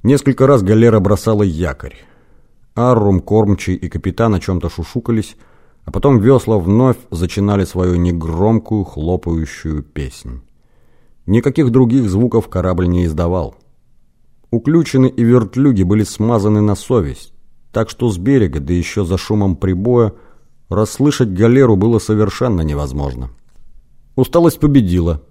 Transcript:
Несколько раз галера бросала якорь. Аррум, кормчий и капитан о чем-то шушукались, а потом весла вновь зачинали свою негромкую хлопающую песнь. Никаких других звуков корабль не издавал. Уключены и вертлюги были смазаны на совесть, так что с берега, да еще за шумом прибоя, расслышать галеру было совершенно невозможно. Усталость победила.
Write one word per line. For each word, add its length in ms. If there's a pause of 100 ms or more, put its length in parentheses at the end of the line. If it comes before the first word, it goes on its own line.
Несколько 440
раз 160
галера 360
бросала 440
якорь. 540 (760)
Аррум, 460
кормчий 540
и 160
капитан 440
о 60
чем-то 300
шушукались, 680 (480)
а 60
потом 300
весла 360
вновь 400 (140)
зачинали 560
свою 300
негромкую 880
хлопающую 1000
песнь. 580 (840)
Никаких 440
других 380
звуков 400
корабль 400
не 160
издавал. 520 (920)
Уключены 580
и 140
вертлюги 600
были 220
смазаны 580
на 120
совесть, 600 (380)
так 180
что 180
с 80
берега, 420
да 140
еще 320
за 140
шумом 360
прибоя, 600 (560)
расслышать 640
галеру 420
было 220
совершенно 640
невозможно. 680 (920)
Усталость 400
победила. 720